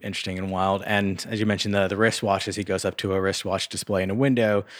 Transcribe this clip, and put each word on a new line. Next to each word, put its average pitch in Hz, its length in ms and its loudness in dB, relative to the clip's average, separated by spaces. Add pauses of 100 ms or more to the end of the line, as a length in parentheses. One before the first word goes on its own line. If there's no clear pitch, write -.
interesting 95 360 -6
and 95 120 -4
wild. 95 340 2
And 101 460 0
as 113 80 -2
you 107 80 2
mentioned, 104 280 0
the, 98 120 4
the 95 80 -2
wristwatches, 101 600 2
he 104 80 -4
goes 95 200 -2
up 95 140 -2
to 98 140 -2
a 95 80 2
wristwatch 95 480 -2
display 101 340 -2
in 95 80 -2
a 101 40 0
window, 117 500 4 (160)